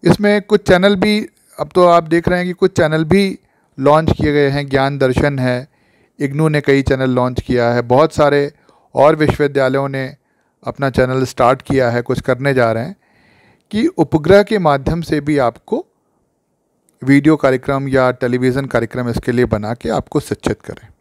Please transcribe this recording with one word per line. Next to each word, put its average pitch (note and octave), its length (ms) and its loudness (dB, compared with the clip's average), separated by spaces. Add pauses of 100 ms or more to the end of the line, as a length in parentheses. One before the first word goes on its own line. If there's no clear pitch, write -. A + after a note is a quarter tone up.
इसमें G#3 380 2
कुछ G#3 260 -2
चैनल G3 280 4
भी, G#3 240 0 (380)
अब D3 180 -8
तो F3+ 120 4
आप E3+ 180 4
देख E3 220 0
रहे F3+ 120 0
हैं F3+ 80 -4
कि F3+ 60 -6
कुछ F#3 240 0
चैनल D#3+ 280 0
भी F#3+ 340 0 (380)
लॉन्च D3+ 340 2
किए D3+ 220 -2
गए C#3+ 160 2
हैं, C#3+ 200 -4
ज्ञान C#3 280 -2
दर्शन C3+ 420 0
है, B2+ 280 -4 (520)
इग्नू C#3+ 280 -2
ने D3+ 140 0
कई C#3 200 2
चैनल C3 280 -2
लॉन्च B2+ 320 -2
किया A#2+ 300 0
है, A#2+ 120 0
बहुत C3 300 2
सारे C#3+ 380 0 (440)
और D3 200 4
विश्वविद्यालयों C#3 760 0
ने C3+ 160 -8 (580)
अपना C3+ 260 -4
चैनल B2+ 340 0
स्टार्ट B2+ 380 0
किया C3 280 0
है, A#2+ 120 -2
कुछ A#2+ 200 -4
करने C3+ 320 -2
जा A#2+ 180 2
रहे A2+ 120 -2
हैं F#3+ 120 -12 (760)
कि A3 160 -2
उपग्रह E3+ 560 2
के G#3 160 -2
माध्यम D3 420 -2
से D#3 200 -4
भी D3 160 -2
आपको C#3 480 -4 (1160)
वीडियो C#3+ 340 4
कार्यक्रम C3+ 520 -2
या C3 240 2
टेलीविज़न B2+ 540 -2
कार्यक्रम B2 440 -4
इसके A#2 220 -4
लिए A#2+ 140 2
बना A2 280 -4
के - 160 -10
आपको C3+ 300 -4
शिक्षित - 420 -6
करें। - 260 -18 (140)